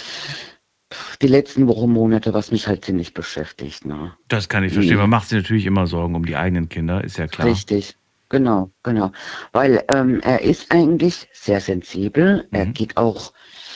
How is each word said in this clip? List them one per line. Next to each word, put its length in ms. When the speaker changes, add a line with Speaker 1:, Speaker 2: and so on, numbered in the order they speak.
Speaker 1:
die 60
letzten 400
Wochen, 240
Monate, 420
was 160
mich 160
halt 180
ziemlich 300
beschäftigt, 680
ne? 280
Speaker 2:
Das 200
kann 160
ich 80
verstehen. 240
Speaker 1:
Mhm. 60
Speaker 2:
Man 80
macht 180
sich 140
natürlich 240
immer 200
Sorgen 280
um 120
die 100
eigenen 320
Kinder, 360
ist 140
ja 100
klar. 200
Speaker 1:
Richtig. 480
Genau, 420
genau. 300
Weil, 320
ähm, 280
er 200
ist 300
eigentlich 600
sehr 280
sensibel. 880
Er 160
Speaker 2:
Mhm. 80
Speaker 1:
geht 220
auch, 360